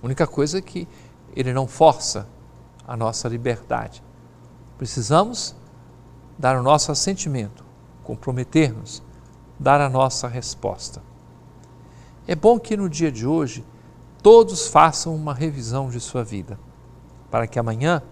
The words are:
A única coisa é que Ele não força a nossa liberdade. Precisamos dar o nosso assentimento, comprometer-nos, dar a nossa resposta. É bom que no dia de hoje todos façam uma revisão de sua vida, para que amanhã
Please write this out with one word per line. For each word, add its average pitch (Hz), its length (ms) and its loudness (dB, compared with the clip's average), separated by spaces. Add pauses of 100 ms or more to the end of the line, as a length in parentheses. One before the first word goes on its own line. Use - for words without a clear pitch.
A 120 60 -10
única 135 200 -2
coisa 151 320 -2
é 185 40 -6
que 175 240 -12 (480)
Ele 127 180 -4
não 131 140 -2
força - 640 2 (580)
a 123 100 -10
nossa 113 300 -4
liberdade. 117 760 -6 (760)
Precisamos 151 800 -2 (800)
dar 131 180 2
o 123 60 -2
nosso 147 300 2
assentimento, 135 720 -6 (400)
comprometer-nos, 123 1000 -2 (560)
dar 139 220 4
a 139 100 0
nossa 131 380 0
resposta. - 760 -10 (1300)
É 175 40 0
bom 226 260 4
que 220 160 -4
no 196 140 -2
dia 156 200 -2
de 117 160 -6
hoje 143 380 -2 (580)
todos 208 440 8
façam 160 480 4
uma 151 180 -6
revisão 135 560 -6
de 123 100 -8
sua 123 240 -6
vida, 104 380 -10 (680)
para 117 160 0
que - 120 -6
amanhã 123 540 -2